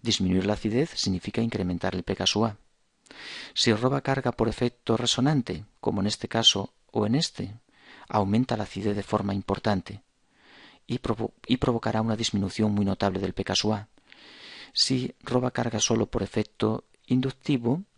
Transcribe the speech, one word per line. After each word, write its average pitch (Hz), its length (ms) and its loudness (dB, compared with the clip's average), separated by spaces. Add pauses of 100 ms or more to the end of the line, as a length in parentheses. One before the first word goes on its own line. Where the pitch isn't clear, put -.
Disminuir 92 420 2
la 104 100 2
acidez 117 420 0
significa 98 440 -2
incrementar 95 540 -2
el 90 80 -4
P - 140 -2
K 92 100 -2
su 107 180 2
A. 110 140 -4 (960)
Si - 180 4
roba 127 300 2
carga 135 300 0
por 113 160 0
efecto 117 480 0
resonante, 123 680 0 (160)
como 98 200 0
en 95 80 2
este - 180 -4
caso 107 480 2 (160)
o 107 160 2
en 113 80 2
este, 117 400 -2 (540)
aumenta 107 480 2
la 104 80 -2
acidez 101 320 -4
de 101 80 -4
forma 101 300 -2
importante 98 680 -2 (840)
y - 140 -4
provo-, 110 360 -4 (120)
y 123 120 2
provocará 113 420 0
una 110 160 0
disminución 107 560 0
muy 101 120 0
notable 98 360 0
del 95 140 -4
P 98 100 -4
K 98 100 -2
su 104 180 0
A. 104 140 -4 (880)
Si 131 480 0
roba 123 280 0
carga 117 300 -2
solo 113 260 2
por - 160 -2
efecto 107 640 -2 (220)
inductivo 131 800 0 (140)